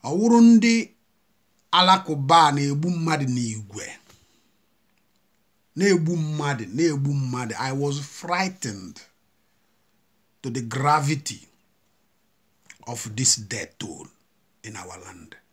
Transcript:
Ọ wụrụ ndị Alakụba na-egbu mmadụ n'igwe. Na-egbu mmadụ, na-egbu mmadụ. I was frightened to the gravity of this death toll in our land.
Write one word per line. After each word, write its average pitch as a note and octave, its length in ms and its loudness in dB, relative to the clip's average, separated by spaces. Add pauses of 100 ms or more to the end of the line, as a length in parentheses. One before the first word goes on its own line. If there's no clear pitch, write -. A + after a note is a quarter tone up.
Ọ B2+ 140 -8
wụrụ A#3 240 6
ndị A#3 480 6 (800)
Alakụba E3 800 4
na-egbu C#3+ 380 -2
mmadụ D#3+ 360 -2
n'igwe. A2 600 -6 (1900)
Na-egbu F3 420 2
mmadụ, D3 480 -4 (100)
na-egbu C#3+ 380 0
mmadụ. B2+ 460 -6
I C3+ 120 -6
was C#3+ 280 -4
frightened C#3+ 1000 -8 (1400)
to C3 80 -8
the A#2+ 120 -8
gravity C#3+ 840 -2 (1400)
of A#2 280 -12
this B2 240 0
death G2+ 380 -12
toll - 300 -16 (560)
in A2 140 -18
our F2+ 280 -16
land. E2+ 300 -20 (180)